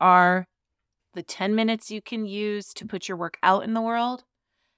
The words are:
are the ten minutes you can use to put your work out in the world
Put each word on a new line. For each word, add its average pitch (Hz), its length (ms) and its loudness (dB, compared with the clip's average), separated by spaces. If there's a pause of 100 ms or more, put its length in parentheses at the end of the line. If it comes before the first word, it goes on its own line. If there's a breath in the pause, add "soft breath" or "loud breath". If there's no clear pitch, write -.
are 180 480 6 (680)
the 175 80 -10
ten 202 320 -4
minutes 226 360 -2
you 214 120 -10
can 220 240 -8
use 208 480 -6
to 220 120 -14
put 190 220 -10
your 190 80 -6
work 170 240 -8
out 190 220 4
in 220 100 -6
the 226 80 -2
world 233 440 -4 (540)